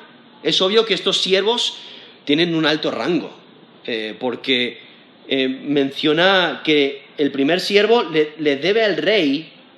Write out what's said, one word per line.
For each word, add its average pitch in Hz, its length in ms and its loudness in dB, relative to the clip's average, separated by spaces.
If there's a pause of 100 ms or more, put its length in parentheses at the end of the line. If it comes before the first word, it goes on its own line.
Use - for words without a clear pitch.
(420)
es 160 200 0
obvio 214 240 4
que 196 80 -2
estos 180 240 0
siervos 196 600 0 (480)
tienen 165 280 2
un 156 120 0
alto 151 260 0
rango, 123 400 -2 (540)
eh, 107 340 -6
porque, 123 600 -2 (480)
eh, 135 200 0
menciona 151 1160 0
que 147 420 0 (120)
el 143 140 0
primer 143 300 0
siervo 208 420 2
le, 160 340 0
le 147 200 0
debe 202 260 0
al 190 140 0
rey 160 560 0 (240)